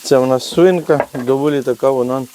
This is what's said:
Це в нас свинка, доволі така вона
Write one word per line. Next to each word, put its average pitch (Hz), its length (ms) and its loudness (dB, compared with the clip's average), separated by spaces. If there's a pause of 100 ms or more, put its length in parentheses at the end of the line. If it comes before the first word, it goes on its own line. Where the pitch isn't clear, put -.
Це 139 140 2
в 131 100 2
нас 131 220 -2
свинка, 165 640 2
доволі 139 480 -2
така 127 280 -2
вона 127 460 -2